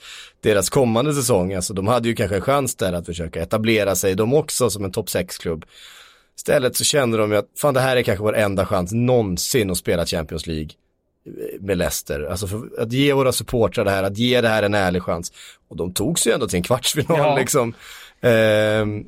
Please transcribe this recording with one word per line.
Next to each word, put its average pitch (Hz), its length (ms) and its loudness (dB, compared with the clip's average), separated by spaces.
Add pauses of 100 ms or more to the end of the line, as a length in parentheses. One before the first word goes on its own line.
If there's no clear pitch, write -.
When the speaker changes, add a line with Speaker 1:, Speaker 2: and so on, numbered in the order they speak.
(420)
Speaker 1:
deras 101 280 2
kommande 131 440 2
säsong. 113 400 2
Alltså 92 200 -4
de 95 140 -2
hade 117 200 2
ju 117 80 0
kanske 104 200 0
en 92 60 0
chans 139 340 0
där 92 180 -2
att 87 120 -6
försöka 85 360 -8
etablera 107 540 0
sig 95 200 0
de 110 180 0
också 147 360 0
som 101 160 -4
en 92 60 -6
topp 107 180 -6
sex-klubb. 87 560 -6 (720)
Istället 127 380 0
så 117 80 -2
känner 120 340 2
de 107 140 2
ju 104 60 4
att 104 80 0 (120)
fan, 143 160 2
det 127 60 2
här 131 180 2
är 123 40 4
kanske 107 220 -2
vår 107 120 0
enda 98 300 2
chans 92 280 -2
någonsin 113 800 0
att 87 60 -2
spela 85 280 0
Champions 82 420 -6
League 78 220 -6 (880)
med 98 180 -2
Leicester. 76 540 -4
Alltså 92 160 -6
för 107 220 -8 (120)
att 113 120 -4
ge 139 200 4
våra 131 180 2
supportrar 110 540 0
det 98 60 2
här, 98 120 0
att 98 140 -2
ge 123 240 2
det 113 80 2
här 110 140 2
en 101 100 2
ärlig 92 300 2
chans. 85 280 -6 (360)
Och - 100 -16
de 87 160 -4
tog 139 260 -2
sig 226 140 2
ändå 131 140 -2
till 90 100 -2
en 87 60 0
kvartsfinal 131 560 0
Speaker 2:
Ja. 143 180 2
Speaker 1:
liksom. 120 360 0 (480)
Ehm, 107 880 4